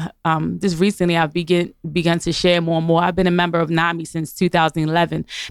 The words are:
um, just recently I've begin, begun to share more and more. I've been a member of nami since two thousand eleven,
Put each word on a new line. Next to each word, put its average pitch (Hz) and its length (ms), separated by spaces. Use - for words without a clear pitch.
um, 165 360
just 180 180
recently 180 380
I've 160 160
begin, 175 420
begun 170 280
to 170 120
share 175 280
more 165 180
and 165 80
more. 165 160
I've 175 140
been 185 100
a 175 60
member 175 260
of 165 120
nami 165 340
since 160 280
two 180 160
thousand 160 400
eleven, 160 380